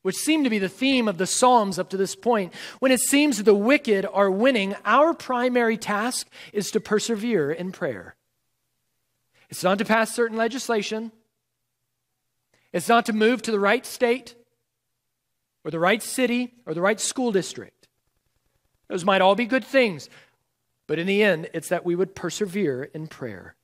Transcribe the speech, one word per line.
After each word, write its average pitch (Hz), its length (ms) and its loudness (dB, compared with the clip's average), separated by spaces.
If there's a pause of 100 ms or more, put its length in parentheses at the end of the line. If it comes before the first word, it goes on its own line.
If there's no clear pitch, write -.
which 190 140 -4
seemed 302 300 0
to 247 40 2
be 214 100 0
the 190 100 -2
theme 262 400 0
of 180 80 -4
the 180 100 -2
Psalms 220 500 4
up 185 120 -6
to 190 80 -6
this 190 180 -2
point, 214 380 -2 (260)
when 262 140 4
it 247 80 2
seems 277 420 2
the 208 100 6
wicked 208 600 2
are 196 180 4
winning, 202 440 2 (100)
our 285 280 4
primary 247 640 0
task 220 520 -4 (240)
is 202 180 -4
to 214 80 0
persevere 208 720 0
in 180 220 -6
prayer. 98 420 -8 (1300)
It's - 140 -10
not 185 160 2
to 214 60 -2
pass 220 300 0
certain 226 220 -2
legislation. 226 760 -4 (1600)
It's 180 160 -4
not 233 200 4
to 233 60 -2
move 220 280 2
to 226 100 -4
the 208 80 0
right 202 260 2
state - 500 -2 (1300)
or 160 40 -8
the 165 120 -6
right 202 200 2
city 247 520 -2 (120)
or 160 80 -8
the 165 80 -4
right 208 180 2
school 247 340 -2
district. - 560 -6 (1000)
Those 185 160 -6
might 190 180 4
all 190 140 6
be 240 100 -2
good 233 200 -2
things. 220 440 0 (800)
But 156 120 -2
in 170 80 -4
the 202 160 2
end, 170 300 2
it's 165 160 -8
that 175 160 -2
we 175 100 0
would 185 200 -2
persevere 175 680 -4 (100)
in 160 140 -12
prayer. 107 560 -14